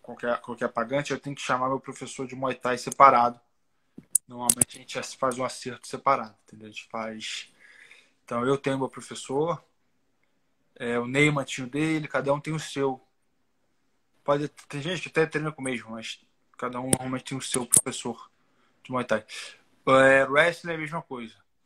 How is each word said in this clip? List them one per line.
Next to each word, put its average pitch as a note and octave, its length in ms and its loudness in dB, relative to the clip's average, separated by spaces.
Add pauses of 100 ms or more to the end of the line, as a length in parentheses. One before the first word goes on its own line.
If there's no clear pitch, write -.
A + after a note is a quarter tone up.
qualquer, A#2+ 400 -4
qualquer A#2 280 -4
pagante, C3 420 -2
eu C3+ 80 -4
tenho C#3+ 160 -10
que - 80 -12
chamar B2+ 260 0
meu C3 100 -2
professor C3 460 -10
de B2+ 80 -12
muay C3 220 -4
thai B2 200 -2
separado. B2 640 6 (880)
Normalmente B2 500 0
a - 20 -18
gente - 160 -12
já B2+ 80 -6
faz B2+ 340 -2
um C3 80 -4
acerto B2 420 -10
separado, B2 480 0 (120)
entendeu? G#2+ 200 -20
A G#2+ 40 -18
gente - 160 -16
faz. A2 640 -10 (720)
Então A#2+ 180 -4
eu C3+ 140 2
tenho C3+ 220 -2
meu B2+ 100 -2
professor, C#3+ 720 -6 (1120)
é, A#2+ 220 -4
o A#2+ 80 -2
Neyman C#3+ 400 2
tinha C3 220 -8
o - 20 -10
dele, D#3 380 -2
cada C#3 260 0
um C#3+ 60 0
tem D#3 120 -8
o D#3+ 80 -4
seu. C#3 400 -4 (1200)
Pode, C#3+ 240 0 (200)
tem C#3+ 140 -10
gente E3+ 220 -6
que D3+ 60 -10
até D#3+ 180 2
treina D#3 240 -4
com - 100 -14
o C3 40 -6
mesmo, A2+ 260 -6
mas A2+ 280 -12 (380)
cada B2+ 220 -6
um C3 100 -6
normalmente C3 360 0
tem C3+ 120 -8
o B2 40 -8
seu B2+ 240 -4
professor - 640 -2 (540)
de - 80 -12
Muay B2 140 -2
Thai. G#2+ 200 -2 (640)
É, C3+ 380 8
wrestling E3 460 2
é E3 40 -4
a D#3+ 40 -8
mesma D#3 220 -6
coisa. A#2+ 340 -12 (300)